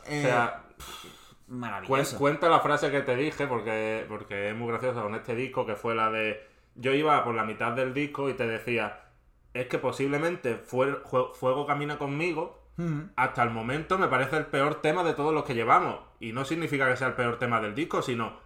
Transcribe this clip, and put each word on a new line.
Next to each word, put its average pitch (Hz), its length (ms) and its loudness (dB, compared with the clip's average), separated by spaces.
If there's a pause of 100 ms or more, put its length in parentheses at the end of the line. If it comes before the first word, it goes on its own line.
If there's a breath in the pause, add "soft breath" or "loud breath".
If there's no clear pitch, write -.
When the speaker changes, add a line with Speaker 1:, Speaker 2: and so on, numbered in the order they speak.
Speaker 1:
eh, 147 140 -4
Speaker 2:
O - 80 -2
sea, 120 360 2 (140)
Speaker 1:
pff, - 280 -16 (420 loud breath)
maravillosa. 123 680 -2
Speaker 2:
cuen-, - 40 -8
cuenta 143 300 4
la 156 100 8
frase 147 320 2
que 139 100 2
te 127 140 0
dije, 143 320 -2
porque, 110 640 -2
porque 104 400 -6
es 107 60 -4
muy 117 120 -6
graciosa 117 340 -2
con 104 140 -4
este 113 200 -6
disco, 127 300 -4
que 110 100 -4
fue 113 200 -2
la 110 160 2
de 107 380 -2 (260 loud breath)
yo 127 180 0
iba 147 300 4
por 117 120 -2
la 110 80 0
mitad 113 300 -2
del 131 200 0
disco 143 360 -2
y 123 40 -2
te 117 140 -2
decía, 113 540 -2 (520)
"Es 123 140 -4
que 156 100 -2
posiblemente 139 800 0
Fue-, 131 480 0
Jue-, 127 300 0
Fuego 135 320 0
Camina 147 320 -2
Conmigo, 151 640 -4 (180)
Speaker 1:
Ujú. 160 400 -4
Speaker 2:
hasta 127 260 2
el 113 80 2
momento 131 460 -2
me 185 100 2
parece 131 300 2
el 135 80 0
peor 147 300 2
tema 160 280 2
de 160 100 2
todos 143 200 0
los 151 100 2
que 135 120 -4
llevamos". 127 420 4 (220)
Y 113 140 -8
no 135 120 -2
significa 143 440 0
que 123 80 4
sea 127 120 0
el 113 60 -4
peor 117 240 0
tema 117 220 2
del 104 140 -4
disco, 165 260 0
sino 117 320 -2 (120)